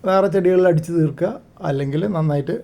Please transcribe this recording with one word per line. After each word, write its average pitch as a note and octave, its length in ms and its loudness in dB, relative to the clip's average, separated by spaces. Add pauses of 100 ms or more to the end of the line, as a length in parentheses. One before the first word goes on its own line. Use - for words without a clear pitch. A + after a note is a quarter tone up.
വേറെ F#3+ 240 4
ചെടികളിൽ F3+ 380 4
അടിച്ച് D#3+ 260 0
തീർക്കുക, D#3+ 320 0 (400)
അല്ലെങ്കിൽ C#3+ 340 -2 (120)
നന്നായിട്ട് C#3+ 500 -2